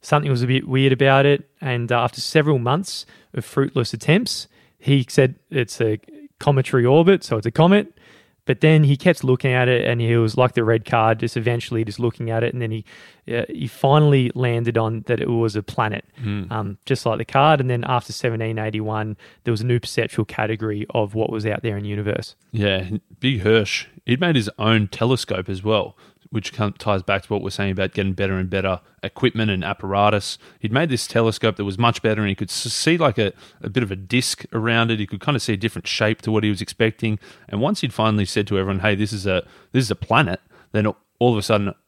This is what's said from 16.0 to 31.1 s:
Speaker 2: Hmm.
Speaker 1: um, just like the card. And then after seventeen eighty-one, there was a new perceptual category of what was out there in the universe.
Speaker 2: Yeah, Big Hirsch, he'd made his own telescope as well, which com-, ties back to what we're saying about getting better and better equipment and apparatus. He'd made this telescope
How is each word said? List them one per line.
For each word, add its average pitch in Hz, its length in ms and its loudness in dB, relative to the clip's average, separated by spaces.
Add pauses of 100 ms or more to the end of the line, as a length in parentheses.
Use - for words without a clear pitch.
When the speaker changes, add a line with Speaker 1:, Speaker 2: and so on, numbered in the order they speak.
Speaker 2:
Hmm. 101 300 -4
Speaker 1:
um, 104 340 -6
just - 180 -2
like 110 140 0
the 113 60 -6
card. 143 360 4
And 127 80 -2
then 123 200 -2
after 123 240 -2
seventeen 113 460 -4
eighty-one, 107 580 -4 (260)
there - 80 -4
was 110 120 -2
a 117 40 -2
new 123 140 2
perceptual - 440 -2
category 107 680 -4
of 107 260 -2
what 110 160 0
was 107 120 -4
out 107 180 -4
there 107 140 -4
in 101 60 -6
the 101 80 -8
universe. 104 460 -6 (160)
Speaker 2:
Yeah, 95 380 0 (280)
Big 131 220 -2
Hirsch, 110 460 2 (180)
he'd 127 160 0
made 170 160 2
his 107 120 0 (120)
own 110 260 4
telescope 107 600 -2
as 95 160 -8
well, 107 320 -2 (340)
which - 220 -6
com-, 104 220 -4
ties 98 280 -2
back 98 220 -2
to - 80 -6
what 101 100 -2
we're 98 80 -6
saying 98 220 -4
about 95 220 -4
getting 98 180 -2
better 95 260 -2
and 92 100 -4
better 95 320 -2 (220)
equipment 110 480 -2
and 92 120 -2
apparatus. 101 760 0 (220)
He'd 107 140 -4
made 156 160 0
this 127 180 -4
telescope 113 500 0